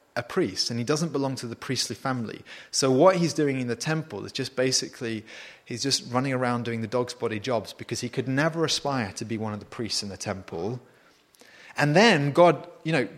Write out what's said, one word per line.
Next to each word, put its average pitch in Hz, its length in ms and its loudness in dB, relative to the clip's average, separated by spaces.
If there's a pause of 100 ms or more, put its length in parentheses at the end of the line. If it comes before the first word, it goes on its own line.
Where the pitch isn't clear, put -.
(140)
a 120 80 -4
priest, - 460 -2
and 120 100 -4
he 120 60 -2
doesn't 151 260 0
belong 139 260 -2
to 123 100 -8
the 113 100 -10
priestly - 400 -4
family. 127 460 -6 (300)
So 135 180 4
what 131 260 8
he's 170 160 2
doing 143 260 0
in 123 100 -4
the 117 60 -2
temple 151 520 -4
is 101 60 -12
just 131 220 -6
basically, 123 720 -2 (400)
he's 120 180 -8
just 127 300 -2
running 131 220 0
around 123 320 0
doing 117 160 -4
the 113 40 -4
dog's 123 280 -2
body 110 260 -4
jobs, 113 320 -2
because - 300 -8
he 120 80 -4
could 123 180 -4
never 156 380 0
aspire 131 460 -2
to - 120 -8
be 110 140 -4
one 107 160 -4
of 104 60 -8
the 98 40 -16
priests - 380 -6
in 104 80 -8
the 95 80 -12
temple. 95 600 -6 (960)
And 147 200 4
then 170 360 6
God, 170 340 8 (180)
you 160 80 -2
know, 131 260 2